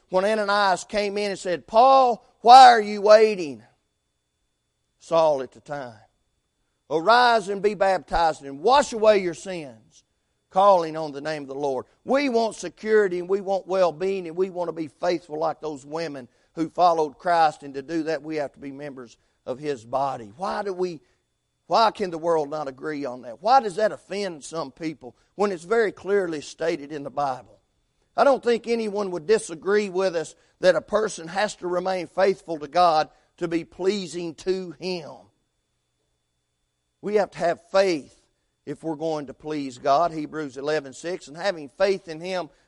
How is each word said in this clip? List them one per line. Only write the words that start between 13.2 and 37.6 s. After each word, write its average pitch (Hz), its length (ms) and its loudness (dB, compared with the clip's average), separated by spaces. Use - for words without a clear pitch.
we 196 140 -2
want 185 240 -4
well-being 185 600 0
and 160 100 -12
we 190 140 -2
want 175 180 -6
to 160 40 -6
be 160 160 -10
faithful 160 500 -6
like 160 220 -4
those 147 240 -10
women 147 420 -10
who 156 140 -4
followed 160 500 2
Christ, 165 440 2
and 143 120 -16
to 139 80 -8
do 160 220 -4
that 151 180 -4
we 156 140 -8
have 143 160 -6
to - 60 -20
be 143 140 -14
members 135 440 -16
of 123 120 -8
His 139 260 -8
body. 127 520 -6
Why 208 260 -6
do 202 100 -6
we, 180 280 -6
why 214 240 2
can 190 180 -6
the 165 80 -8
world 156 320 -2
not 151 160 -8
agree 143 380 -8
on 127 180 -10
that? 117 180 -18
Why 247 200 4
does 202 160 -2
that 208 160 0
offend 175 500 -10
some 156 300 -10
people 143 440 -12
when 202 160 0
it's 165 100 -8
very 202 300 0
clearly 180 480 -2
stated 151 500 -6
in 147 140 -10
the 139 60 -12
Bible? 127 500 -6
I 233 80 4
don't 262 180 4
think 233 240 -2
anyone 208 460 -4
would 165 160 -6
disagree 202 600 0
with 185 280 -2
us 156 180 -6
that 180 160 4
a 151 80 -2
person 202 460 -4
has 196 280 -4
to 175 120 -10
remain 180 400 -4
faithful 185 500 -2
to 143 100 -12
God 156 400 2
to 175 100 -6
be 165 180 -4
pleasing 180 720 -6
to 185 380 -6
Him. 156 400 -10
We 208 140 -4
have 196 160 0
to - 80 -18
have 170 320 -4